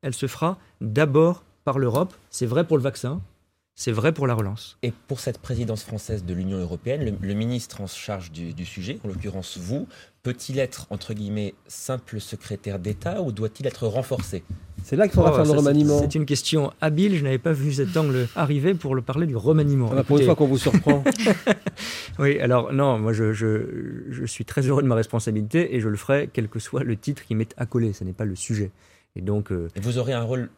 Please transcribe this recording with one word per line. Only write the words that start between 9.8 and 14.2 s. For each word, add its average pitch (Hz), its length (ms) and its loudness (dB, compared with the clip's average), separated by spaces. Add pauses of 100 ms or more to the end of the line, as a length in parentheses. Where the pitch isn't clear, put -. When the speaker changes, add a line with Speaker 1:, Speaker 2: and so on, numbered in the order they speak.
Speaker 2:
peut-il 127 380 -6
être, - 320 -4
entre 101 220 -8
guillemets, 104 420 -6 (120)
simple - 520 -8
secrétaire 101 580 -10
d'État 107 440 -4
ou 143 100 -2
doit-il 110 340 -6
être 123 220 -4
renforcé ? 113 560 -4 (400)